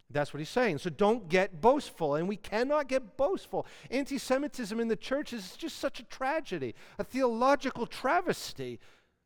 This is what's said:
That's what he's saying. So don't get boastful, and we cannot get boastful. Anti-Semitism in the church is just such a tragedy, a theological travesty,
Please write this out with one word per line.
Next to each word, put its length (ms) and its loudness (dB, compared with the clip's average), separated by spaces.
That's 240 -2
what 60 -6
he's 100 -6
saying. 300 2
So 120 -2
don't 380 2
get 320 2
boastful, 540 4
and 140 2
we 80 -2
cannot 500 0
get 300 -2
boastful. 500 0
Anti-Semitism 880 -2
in 80 0
the 80 0
church 380 -4
is 240 -10
just 240 -10
such 180 -4
a 60 -14
tragedy, 720 -4
a 20 -4
theological 840 2
travesty, 920 -2